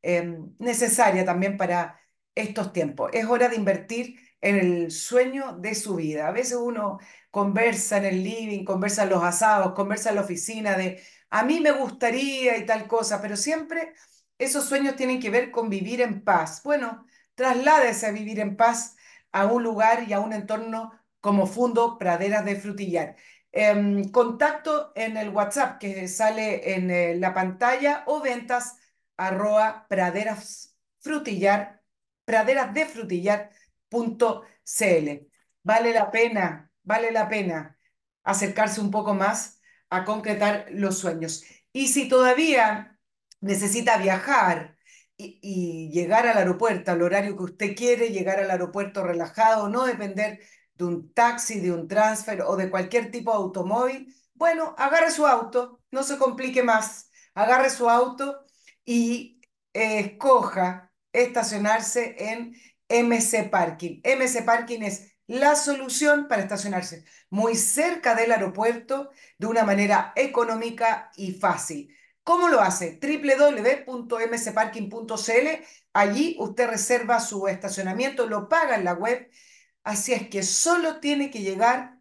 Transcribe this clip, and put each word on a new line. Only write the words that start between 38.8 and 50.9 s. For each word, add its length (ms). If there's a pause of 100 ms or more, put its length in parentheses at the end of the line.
un 120
poco 220
más 440 (300)
a 160
concretar 640
los 260
sueños. 460 (300)
Y 160
si 200
todavía 880 (440)
necesita 560
viajar 800 (400)
y, 260
y 480
llegar 380
al 100
aeropuerto, 540
al 100
horario 340
que 60
usted 320
quiere, 360
llegar 280
al 140
aeropuerto 500
relajado, 680
no 160
depender 540 (360)
de 100
un 280